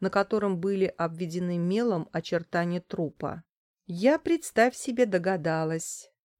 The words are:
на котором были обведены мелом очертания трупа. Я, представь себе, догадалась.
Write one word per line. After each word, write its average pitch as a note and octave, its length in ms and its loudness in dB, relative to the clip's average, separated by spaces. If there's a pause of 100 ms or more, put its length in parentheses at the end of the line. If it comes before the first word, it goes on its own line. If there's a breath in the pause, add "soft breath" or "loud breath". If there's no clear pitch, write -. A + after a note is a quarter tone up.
на F#3+ 100 0
котором G3 480 2
были F#3+ 280 2
обведены E3+ 720 -4
мелом F#3 540 0
очертания E3+ 680 -2
трупа. E3 640 -6 (440)
Я, G#3+ 320 4
представь D#4+ 560 2
себе, B3 320 0
догадалась. E3 1040 -2 (300)